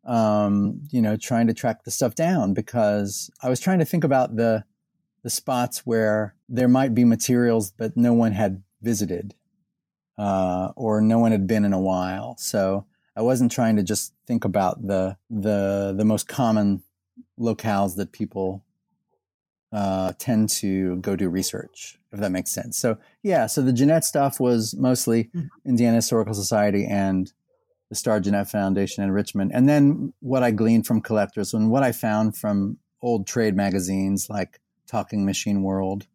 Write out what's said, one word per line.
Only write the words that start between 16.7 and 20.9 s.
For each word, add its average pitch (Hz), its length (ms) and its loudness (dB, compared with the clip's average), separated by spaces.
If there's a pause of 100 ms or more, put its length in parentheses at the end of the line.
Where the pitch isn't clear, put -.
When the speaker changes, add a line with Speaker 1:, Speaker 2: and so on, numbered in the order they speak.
Speaker 1:
locales 104 600 -2
that 98 160 -6
people, 98 500 -6 (1120)
uh, 95 440 -2
tend 110 300 0
to 95 500 -2